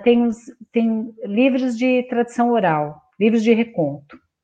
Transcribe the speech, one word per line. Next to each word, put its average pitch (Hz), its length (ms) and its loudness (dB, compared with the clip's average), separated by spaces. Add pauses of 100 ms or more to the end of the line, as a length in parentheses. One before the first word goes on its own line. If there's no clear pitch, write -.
tem 240 240 4
os, 226 100 -2 (360)
tem 226 400 -2 (120)
livros 247 520 0
de 247 280 0
tradição 240 480 -2
oral, 156 480 0 (200)
livros 220 220 2
de 226 100 4
reconto, 196 680 -4 (260)